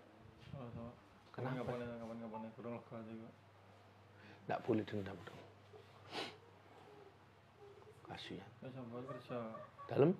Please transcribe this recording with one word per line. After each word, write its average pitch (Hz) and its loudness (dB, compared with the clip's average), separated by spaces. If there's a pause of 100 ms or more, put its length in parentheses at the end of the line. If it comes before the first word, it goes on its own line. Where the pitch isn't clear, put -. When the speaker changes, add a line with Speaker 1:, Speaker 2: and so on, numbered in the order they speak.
(560)
Speaker 1:
Oh, 127 -4
sama. 117 -6 (420)
Speaker 2:
Kenapa? 127 2
Speaker 1:
Kapan-kapan 123 2
ya, 117 -2
kapan-kapan 113 -2
ya. 113 -4
Kurang 117 -2
lega 113 -6
aja, 113 -4
Pak. 113 -8 (1120)
Speaker 2:
Nggak - 4
boleh 110 8
dendam 98 0
dong. - -8 (2750)
Kasihan. - -4 (120)
Speaker 1:
Ya, 135 -6
sama 123 -4
kerja. 131 -2 (520)
Speaker 2:
Dalam? 131 12